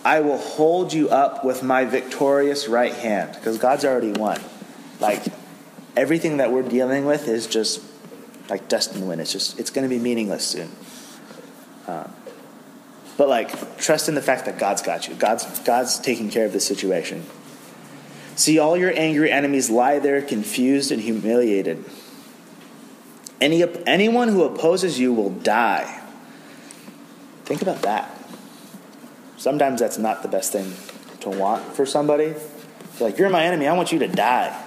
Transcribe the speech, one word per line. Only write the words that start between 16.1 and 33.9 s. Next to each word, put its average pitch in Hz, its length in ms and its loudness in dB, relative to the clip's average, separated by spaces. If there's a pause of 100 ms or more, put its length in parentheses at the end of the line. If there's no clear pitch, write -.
care 113 160 2
of 101 60 0
the 98 80 0
situation. 92 640 -2 (1120)
"See 156 220 4
all 156 180 6
your 180 200 2
angry 156 360 2
enemies 139 380 2
lie 123 300 4
there, 139 220 2
confused 131 720 0
and 113 100 -2
humiliated. 107 840 0 (1500)
Any, 165 240 4 (220)
anyone 226 440 4
who 190 140 4
opposes 165 560 0
you 127 140 2
will 104 160 0
die." 101 720 0 (1400)
Think - 160 -4
about 185 220 -2
that. 104 260 0 (1300)
Sometimes 135 420 0
that's 110 180 0
not 110 260 -2
the - 40 -6
best 98 240 -2
thing 95 220 -4 (480)
to - 80 -6
want 98 440 -2
for 139 120 0
somebody. 151 480 2 (640)
Like, 113 180 -2
"You're 196 120 4
my 175 140 4
enemy, 165 240 0
I 156 60 4
want 175 180 0